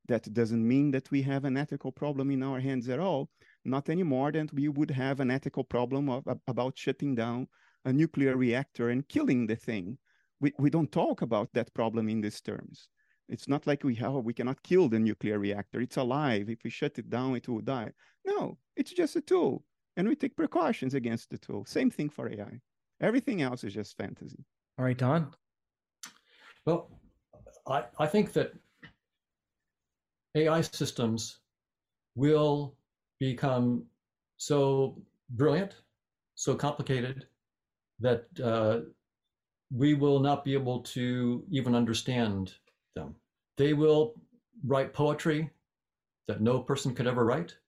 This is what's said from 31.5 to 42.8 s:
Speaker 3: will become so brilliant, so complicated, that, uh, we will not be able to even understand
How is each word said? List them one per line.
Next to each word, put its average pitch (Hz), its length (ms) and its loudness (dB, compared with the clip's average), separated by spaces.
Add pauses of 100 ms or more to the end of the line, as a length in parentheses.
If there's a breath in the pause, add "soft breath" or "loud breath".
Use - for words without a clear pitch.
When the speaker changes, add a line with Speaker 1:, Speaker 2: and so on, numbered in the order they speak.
Speaker 3:
will 147 580 2 (460)
become 123 640 0 (540)
so 135 640 2 (300)
brilliant, 151 460 2 (580)
so 135 220 -2
complicated, 131 680 -4 (760)
that, 117 240 0 (180)
uh, 113 380 2 (920)
we 143 220 4
will 143 240 4
not 143 260 2
be 135 80 0
able 127 280 0
to 123 680 -2
even 123 280 0
understand 110 760 0 (420)